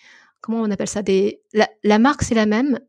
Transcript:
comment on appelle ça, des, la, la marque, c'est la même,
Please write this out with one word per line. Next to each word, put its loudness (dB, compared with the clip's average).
comment -4
on -2
appelle -4
ça, -6
des, 0
la, 2
la 4
marque, 2
c'est -2
la 2
même, 0